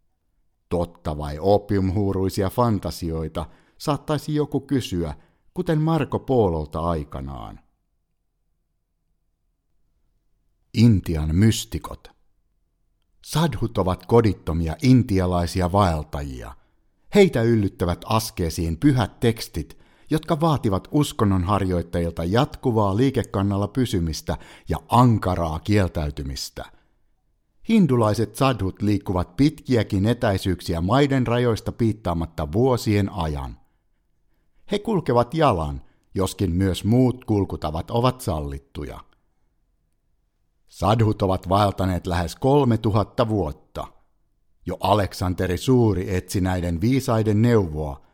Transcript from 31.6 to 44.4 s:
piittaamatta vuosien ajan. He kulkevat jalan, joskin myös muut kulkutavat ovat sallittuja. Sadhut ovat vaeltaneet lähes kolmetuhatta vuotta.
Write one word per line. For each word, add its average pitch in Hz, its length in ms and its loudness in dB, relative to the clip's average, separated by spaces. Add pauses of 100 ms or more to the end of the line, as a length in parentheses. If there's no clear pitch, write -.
piittaamatta 85 800 -4
vuosien 107 600 0
ajan. 71 440 -8 (1120)
He 208 80 -2
kulkevat 151 540 0
jalan, 87 480 0 (340)
joskin 95 360 0
myös 92 320 0
muut 123 420 2
kulkutavat 82 640 -4
ovat 127 300 0
sallittuja. 71 800 -8 (1700)
Sadhut 107 540 0
ovat 92 280 0
vaeltaneet 92 580 0
lähes 85 280 -4
kolmetuhatta 113 960 2
vuotta. 85 580 -6 (800)